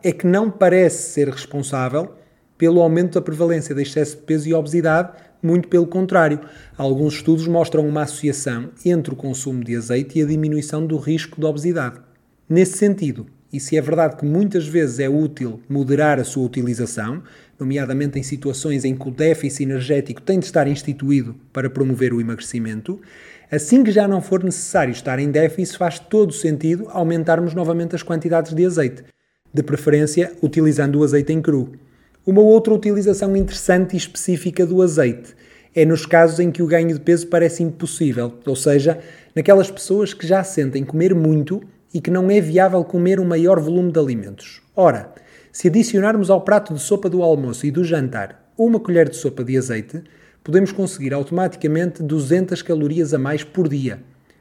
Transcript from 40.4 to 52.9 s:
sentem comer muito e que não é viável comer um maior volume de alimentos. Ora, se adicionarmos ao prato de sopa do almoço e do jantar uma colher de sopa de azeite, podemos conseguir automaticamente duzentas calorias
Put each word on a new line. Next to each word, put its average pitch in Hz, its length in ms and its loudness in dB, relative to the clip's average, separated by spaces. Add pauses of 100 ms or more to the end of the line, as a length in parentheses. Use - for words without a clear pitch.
sentem 139 400 -4
comer 165 300 2
muito 156 480 0 (300)
e 170 100 -6
que - 80 -4
não 185 200 2
é 202 80 6
viável 180 460 4
comer 180 340 2
um 190 60 0
maior 175 340 4
volume 175 320 0
de 160 80 0
alimentos. 110 640 -4 (160)
Ora, 135 340 2 (400)
se - 180 0
adicionarmos 202 600 2
ao 190 140 4
prato 202 320 0
de 143 60 -8
sopa 202 280 -2
do 175 140 0
almoço 143 440 0
e 147 40 0
do 156 120 -2
jantar 131 760 -4
uma 226 200 4
colher 170 300 4
de 131 80 -12
sopa 131 260 -6
de 127 140 -2
azeite, 131 460 -4 (420)
podemos 185 260 2
conseguir 143 440 -4
automaticamente 165 880 -2
duzentas 160 580 -2
calorias 156 540 -2